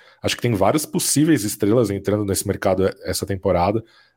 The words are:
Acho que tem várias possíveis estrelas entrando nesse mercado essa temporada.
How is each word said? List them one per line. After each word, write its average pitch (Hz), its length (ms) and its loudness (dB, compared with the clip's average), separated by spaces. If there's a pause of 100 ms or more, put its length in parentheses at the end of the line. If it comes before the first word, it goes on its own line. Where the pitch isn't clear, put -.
(220)
Acho - 120 -2
que - 60 -8
tem 120 140 0
várias 107 320 2
possíveis 156 580 0
estrelas 107 460 2
entrando 98 340 -2
nesse 98 240 -2
mercado 95 420 0 (140)
essa 92 220 -6
temporada. 98 580 0 (320)